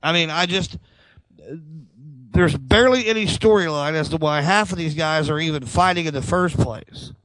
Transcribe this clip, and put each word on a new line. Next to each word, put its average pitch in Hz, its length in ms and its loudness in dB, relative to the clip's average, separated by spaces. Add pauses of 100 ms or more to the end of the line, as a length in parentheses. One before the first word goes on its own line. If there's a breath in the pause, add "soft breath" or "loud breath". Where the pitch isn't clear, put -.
I 156 120 -2
mean, 170 180 0
I 175 160 -2
just, 180 320 -4 (1500 soft breath)
there's 165 260 2
barely 226 520 4
any 220 180 0
storyline 160 680 2
as 151 160 -2
to 160 60 -4
why 151 260 0
half 190 280 2
of 165 80 -6
these 160 160 -4
guys 156 340 0
are 151 120 -2
even 151 260 -4
fighting 175 400 0
in 151 80 -4
the 135 80 -4
first 180 340 0
place. - 560 -6 (120)